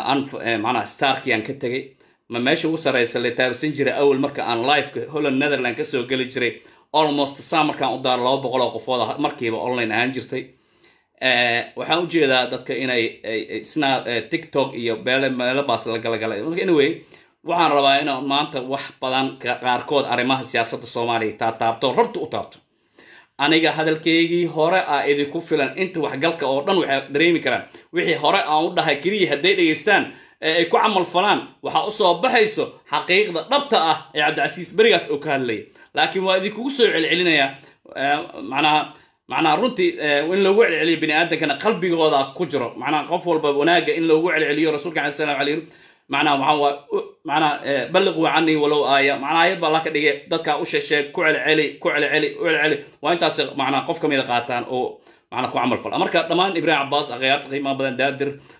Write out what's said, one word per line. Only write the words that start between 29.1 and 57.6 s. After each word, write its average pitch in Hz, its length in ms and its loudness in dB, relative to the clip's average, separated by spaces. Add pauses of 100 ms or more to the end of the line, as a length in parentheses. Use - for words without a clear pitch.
hadday 151 260 2
dhegeystaan, 165 560 2 (300)
ee 156 160 0
ay 170 60 2
ku 170 120 2
camal 214 280 2
falaan, 185 420 0 (160)
waxaa 151 240 -2
u 214 40 -4
soo 180 300 4
baxayso 226 440 2 (260)
xaqiiqda 170 600 0
dhabta 269 280 2 (120)
ah 156 80 0 (160)
ee 151 60 -2
Cabdicasiis 151 560 -2
berigaas 202 340 6
oo 147 80 -2
ka 151 200 -6
hadlay. 117 280 -4 (280)
Laakiin 170 300 0
waa 190 120 4
idinkugu 208 340 -4
soo 247 160 4
celcelinayaa, 160 640 2 (460)
ee, 139 200 0 (260)
macnaha, 147 500 0 (360)
macnaha, 160 280 2
runtii, 180 440 0
ee, 147 200 2 (140)
in 196 100 4
loogu 196 180 6
celceliyo 160 380 2
bini'aadankana 156 580 0
qalbigooda 165 760 2
ku 175 120 -4
jiro. 127 300 -4
Macnaha, 139 320 -2
qof 170 180 -4
walba 156 260 2
wanaagga 151 420 2
in 165 140 -2
loogu 160 220 4
celceliyo, 156 420 2
Rasuulka, 156 280 -4
alayhi 143 160 -4
salaam, 147 240 -2
alayhi, 175 220 0 (460)
macnaha, 143 280 2
waxaa 147 260 2
waa, 139 300 0
u, 202 60 0 (260)
macnaha, 147 400 0
ee, 131 280 -2
"Balliquu 165 300 2
cannii 156 340 2
walow 147 280 2
aaya." 139 320 4
Macnaha, 151 280 0
ayad 180 160 0
baa 165 80 0
Allah 156 160 2
ka 160 60 -2
dhigay, 147 260 2 (120)
dadka 160 300 0
u 147 60 -4
sheeg 143 180 -2
sheeg, 147 300 0
ku - 100 -4
celceli, 151 560 2
ku 175 100 -4
celceli, 147 400 2 (120)
u - 40 -2
celceli. 156 320 2 (260)
Waa 151 100 2
intaas, 170 260 0 (180)
macnaha, 135 300 0
qof 165 140 -4
ka 156 80 0
mid 139 120 2
ah 131 60 -4
qaataan 120 420 -2
oo, 127 320 -4 (300)
macnaha, 120 220 -4
ku 139 60 -2
camal 120 200 0
fala. 110 200 -4
Marka, 180 300 2
dhammaan 175 280 2
Ibraahim 151 280 2
Cabbaas, 143 280 -2
akhyaarta 135 380 0
qiimaha 139 280 -4